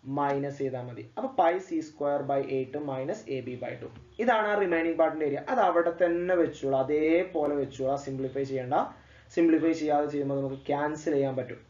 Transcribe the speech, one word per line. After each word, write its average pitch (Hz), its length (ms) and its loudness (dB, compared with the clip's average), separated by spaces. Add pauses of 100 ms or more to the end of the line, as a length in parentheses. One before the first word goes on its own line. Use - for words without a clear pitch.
(180)
മൈനസ് 139 440 -2
ചെയ്താ 127 240 -4
മതി. 120 180 -12 (140)
അപ്പൊ 254 120 -4 (100)
pi 170 140 6 (120)
C 160 220 -2
square 143 420 -2
by 139 100 2 (180)
eight 131 180 -4 (160)
minus 139 280 -4 (160)
A - 20 -4 (100)
B 123 160 -8
by 127 180 -8
two. - 80 -12 (340)
ഇതാണ് 220 280 4
ആ - 100 2
റിമൈനിങ് 165 380 2
പാർട്ടിന്റെ 156 300 2
ഏരിയ. 139 120 -2 (100)
അത് 240 160 2
അവിടെ 170 240 4 (100)
തന്നെ 175 400 2
വെച്ചോളൂ, 135 420 0
അതേപോലെ 156 760 2
വെച്ചോളൂ, 135 360 -2 (100)
സിംപ്ലിഫൈ 135 460 -4
ചെയ്യണ്ട. 131 260 -2 (580)
സിംപ്ലിഫൈ 165 360 4 (100)
ചെയ്യാതെ 147 320 2
ചെയ്യുമ്പോൾ 139 280 -2
നമുക്ക് 135 180 -6 (100)
ക്യാൻസൽ 151 480 -2
ചെയ്യാൻ 135 220 0
പറ്റും. 120 200 -8 (100)